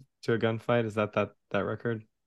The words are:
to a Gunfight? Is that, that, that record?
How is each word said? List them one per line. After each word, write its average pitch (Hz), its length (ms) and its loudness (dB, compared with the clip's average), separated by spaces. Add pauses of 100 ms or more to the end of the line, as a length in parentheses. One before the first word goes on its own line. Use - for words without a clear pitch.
(220)
to 120 100 0
a 113 60 2
Gunfight? 113 480 0
Is 101 80 -6
that, 107 180 0
that, 104 200 0 (180)
that 95 160 0
record? 110 360 -4 (240)